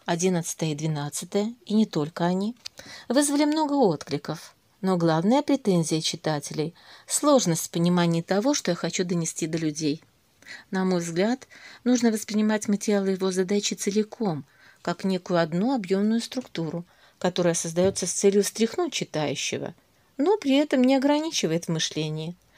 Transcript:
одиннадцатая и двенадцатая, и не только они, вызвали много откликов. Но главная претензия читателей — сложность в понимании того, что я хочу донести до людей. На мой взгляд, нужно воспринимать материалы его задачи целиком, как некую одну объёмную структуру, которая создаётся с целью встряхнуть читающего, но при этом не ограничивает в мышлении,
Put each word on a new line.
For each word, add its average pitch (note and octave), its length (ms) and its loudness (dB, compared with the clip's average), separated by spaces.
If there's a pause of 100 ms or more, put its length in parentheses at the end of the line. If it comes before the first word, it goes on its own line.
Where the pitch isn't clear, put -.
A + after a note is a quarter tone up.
одиннадцатая E3+ 680 0
и D3 40 -2
двенадцатая, D#3 800 -4 (120)
и G3+ 80 -6
не A3 120 4
только E3+ 400 -2
они, F#3+ 300 0 (520)
вызвали C#4+ 380 2
много D4+ 280 0
откликов. D#3+ 840 0 (260)
Но F#3+ 160 2
главная E3+ 440 4
претензия F3 600 0
читателей — D#3 720 -4 (340)
сложность B3+ 600 2
в - 20 -10
понимании E3+ 520 2
того, G#3 320 0
что - 180 -2
я E3+ 40 0
хочу F3 280 -4
донести E3+ 440 -4
до E3 100 -4
людей. D#3 460 -2 (680)
На F#3+ 140 0
мой F#3 140 2
взгляд, F3 480 -2 (360)
нужно A#3+ 280 4
воспринимать G#3+ 560 0
материалы G3+ 440 0
его F#3+ 200 0
задачи F#3+ 420 0
целиком, G3+ 720 -2 (360)
как - 220 -6
некую F#3 360 0
одну F3 340 0
объёмную G#3 480 0
структуру, E3+ 640 -8 (320)
которая F3 360 2
создаётся F3 520 0
с F3 60 -4
целью G3+ 320 4
встряхнуть A3+ 480 -2
читающего, - 840 -4 (440)
но F4 180 2
при C#4 220 2
этом C#4+ 260 2
не C4 120 6
ограничивает C#4+ 680 0
в - 40 -8
мышлении, D#3 680 -4 (220)